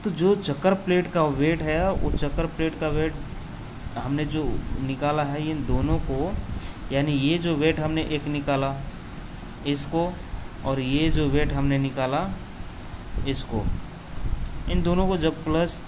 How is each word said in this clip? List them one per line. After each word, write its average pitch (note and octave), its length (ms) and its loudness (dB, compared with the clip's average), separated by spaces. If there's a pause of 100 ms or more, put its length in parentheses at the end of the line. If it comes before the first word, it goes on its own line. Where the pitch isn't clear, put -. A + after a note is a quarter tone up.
तो G#3+ 80 0
जो F3 240 4
चक्कर F#3 380 2 (100)
plate F3+ 280 2
का E3 120 4 (140)
weight D#3+ 240 2
है, E3 300 2
वो D3 180 2
चक्कर D3+ 380 0
plate D#3+ 320 -2
का D#3 80 0
वेट D3+ 260 0 (840)
हमने C#3 280 -2
जो D3+ 200 -2 (380)
निकाला D3 400 0
है D3 280 -2
इन D3 160 -2
दोनों C3+ 340 2
को, C#3 320 0 (600)
यानी C#3+ 200 2
ये C#3+ 260 4
जो E3+ 180 2
weight D#3 240 2
हमने D#3 300 0
एक D3 180 -2
निकाला C#3 460 0 (920)
इसको, E3 440 0 (540)
और C3+ 160 0
ये C#3+ 300 4
जो D#3 180 6
weight D3 240 4
हमने C#3 260 4
निकाला C3+ 440 0 (1040)
इसको, A2 360 -2 (1040)
इन F3 120 2
दोनों F3+ 260 4
को F#3+ 80 2
जब D#3 280 0
plus E3 440 2